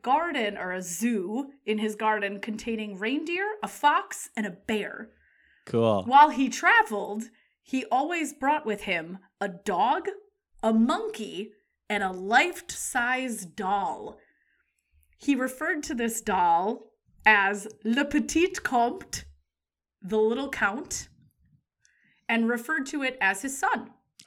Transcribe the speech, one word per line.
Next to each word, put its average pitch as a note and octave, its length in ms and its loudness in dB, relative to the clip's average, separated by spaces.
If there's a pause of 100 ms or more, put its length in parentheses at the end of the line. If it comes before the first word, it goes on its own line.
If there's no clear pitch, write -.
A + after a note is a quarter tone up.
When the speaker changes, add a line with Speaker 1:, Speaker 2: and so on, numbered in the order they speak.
Speaker 1:
garden C4+ 560 0
or F3+ 140 -6
a F#3 100 -6
zoo A3 680 -4 (160)
in G#3+ 140 -2
his G#3+ 160 -2
garden G3+ 440 0
containing G#3+ 580 -6
reindeer, D#4 480 -2 (180)
a - 40 -4
fox, - 680 0
and G#3+ 100 -4
a F#3+ 60 -6
bear. G#3+ 580 -6 (560)
Speaker 2:
Cool. A2+ 400 4
Speaker 1:
While C#4+ 240 8
he C4 200 2
traveled, E4 720 2 (380)
he C4 300 -4
always D#4 420 0
brought G#3 320 0
with G#3 180 -4
him F3 360 -4 (220)
a G3+ 80 -2
dog, G#3 580 0 (560)
a A3+ 100 4
monkey, A3+ 800 0 (380)
and G#3 120 -2
a F#3+ 100 0
life-size A#3+ 1300 -2
doll. F#3+ 720 -4 (1000)
He C#4+ 180 0
referred D4 480 -4
to D#4 100 -8
this A#3 280 -2
doll F#3 720 2 (320)
as G3+ 420 4 (160)
Le A#3+ 220 2
Petit D4+ 420 2 (160)
Comte, B3 640 0 (760)
the G3+ 160 -2
little A#3+ 320 2
count, A3+ 600 -4 (1200)
and A3+ 180 2
referred C4+ 400 -2
to C#4+ 160 -4
it B3+ 160 -4
as F#3+ 220 2
his C4+ 160 -6
son. - 340 -2 (360)